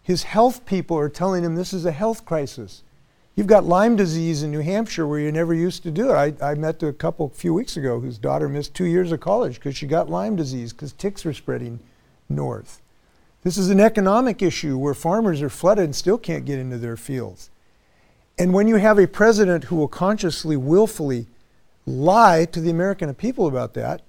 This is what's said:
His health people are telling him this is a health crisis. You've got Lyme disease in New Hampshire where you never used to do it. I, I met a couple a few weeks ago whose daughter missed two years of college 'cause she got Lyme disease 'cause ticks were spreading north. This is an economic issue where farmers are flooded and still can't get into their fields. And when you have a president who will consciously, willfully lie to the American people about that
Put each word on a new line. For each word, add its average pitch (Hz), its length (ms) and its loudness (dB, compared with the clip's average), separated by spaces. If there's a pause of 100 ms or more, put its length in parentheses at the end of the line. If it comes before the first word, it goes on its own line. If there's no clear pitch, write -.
His 180 220 -2
health 240 420 2
people 170 320 -2
are 147 120 0
telling 180 340 -2
him 165 120 -2
this 180 180 -6
is 175 120 -6
a 170 60 0
health 220 320 -4
crisis. 135 580 -6 (540)
You've 202 120 0
got 190 180 8
Lyme 202 320 4
disease 165 460 0
in 151 80 -4
New 151 100 -4
Hampshire 185 440 -2
where 147 140 -2
you 151 120 -2
never 165 220 0
used 170 300 -2
to 170 80 -6
do 220 200 0
it. - 20 4
I, 147 380 0
I - 40 -4
met 156 280 -4
a 147 100 -4
couple 165 320 -4
a 131 120 -8
few 170 160 -2
weeks 226 220 -4
ago 127 240 -2
whose 123 180 -10
daughter 139 300 -2
missed 143 260 -6
two 185 120 -4
years 175 260 0
of 156 80 -2
college 180 400 -2
'cause 139 160 -8
she 147 120 -10
got 160 220 -2
Lyme 190 280 -4
disease 127 340 -6
'cause 139 220 -14
ticks - 320 -8
were 151 80 -4
spreading 120 460 -8 (500)
north. 143 500 -8 (640)
This 175 140 -2
is 185 120 0
an 196 100 6
economic 214 640 4
issue 151 360 -2
where 139 180 -2
farmers 175 460 0
are 143 80 -2
flooded 190 340 2
and 143 120 -2
still 202 220 0
can't 151 280 -6
get 139 140 -6
into 127 180 -8
their 117 200 -8
fields. 113 520 -10 (880)
And 180 140 4
when 208 140 4
you 226 100 6
have 214 200 6
a 185 100 8
president 202 580 4
who 180 100 -4
will 151 140 2
consciously, 175 680 -2
willfully 143 680 0 (580)
lie 170 600 4
to 170 160 -8
the 170 100 0
American 170 420 -2
people 220 340 -2
about 123 280 -4
that 120 340 -6